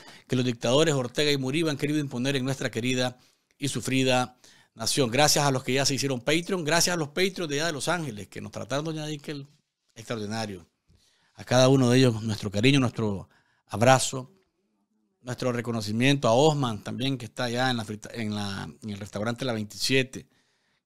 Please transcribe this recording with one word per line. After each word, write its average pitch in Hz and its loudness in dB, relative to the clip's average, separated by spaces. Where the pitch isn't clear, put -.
que 127 -2
los 123 2
dictadores 131 2
Ortega 139 0
y 143 2
Murillo 147 -2
han 139 -4
querido 151 0
imponer 139 -2
en 127 -2
nuestra 135 -4
querida 123 -2
y 143 -4
sufrida 127 0
nación. 113 0
Gracias 147 4
a 143 2
los 123 -2
que 127 -2
ya 135 2
se 139 0
hicieron 123 -2
Patreon, 170 -2
gracias 165 2
a 175 -2
los 147 -4
Patreons 185 -4
de 143 -4
allá 151 -2
de 170 -4
Los 131 -8
Ángeles, 139 -4
que 104 -14
nos 104 -12
trataron, 131 -6
doña 156 -8
Dickel, 147 -12
extraordinario. 107 -8
A - -18
cada 131 6
uno 131 6
de 127 6
ellos, 117 4
nuestro 107 -4
cariño, 127 4
nuestro 107 -2
abrazo, 131 4
nuestro 123 -4
reconocimiento. 117 0
A 110 6
Osman 131 4
también, 123 -6
que 117 -12
está 123 -8
allá 123 0
en 120 -2
la 107 -6
frita-, 107 -12
en 107 -6
la, 98 -8
en 107 -10
el 98 -10
restaurante 110 -6
La 123 -4
veintisiete, 110 -4